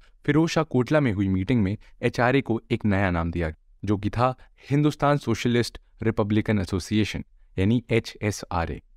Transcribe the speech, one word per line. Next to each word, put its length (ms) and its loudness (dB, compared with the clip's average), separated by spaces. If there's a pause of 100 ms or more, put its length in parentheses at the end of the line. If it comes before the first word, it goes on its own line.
(260)
फिरोज 240 2
शाह 140 0
कोटला 360 0
में 120 2
हुई 160 0
मीटिंग 360 0
में 140 -2 (240)
एचआरए 400 2
को 180 -2 (120)
एक 140 -2
नया 260 2
नाम 200 -2
दिया, 200 -2 (340)
जो 120 0
कि 120 -4
था 260 0 (340)
हिंदुस्तान 480 2
सोशलिस्ट 640 -2 (240)
रिपब्लिकन 560 0
एसोसिएशन, 640 -2 (360)
यानी 320 2
एचएसआरए। 880 -4 (160)